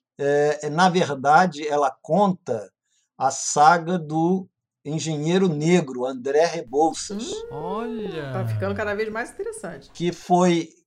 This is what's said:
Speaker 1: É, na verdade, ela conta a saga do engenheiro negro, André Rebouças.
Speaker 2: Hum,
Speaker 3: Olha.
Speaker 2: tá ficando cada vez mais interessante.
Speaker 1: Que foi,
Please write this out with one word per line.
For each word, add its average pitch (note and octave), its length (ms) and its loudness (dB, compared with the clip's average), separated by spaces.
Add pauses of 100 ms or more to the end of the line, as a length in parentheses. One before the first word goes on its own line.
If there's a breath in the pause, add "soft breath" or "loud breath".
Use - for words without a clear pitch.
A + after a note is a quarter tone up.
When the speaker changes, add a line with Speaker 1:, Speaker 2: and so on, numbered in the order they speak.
(200)
Speaker 1:
É, D3 500 2
na E3+ 200 2
verdade, D3 800 2
ela C#3+ 340 0
conta D#3 680 -2 (460)
a C3 120 0
saga E3 680 2
do D#3+ 480 0 (380)
engenheiro D#3 640 0
negro, D3 560 0
André C3+ 400 2
Rebouças. E3 800 -2
Speaker 2:
Hum, G#4+ 260 -10
Speaker 3:
Olha. F#3+ 800 -8
Speaker 2:
tá B2+ 160 -4
ficando F#3+ 280 -2
cada G#3 200 -4
vez G#3+ 160 -4
mais A3+ 180 -8
interessante. G4+ 600 -12
Speaker 1:
Que E3+ 220 -4
foi, F3 560 2 (180)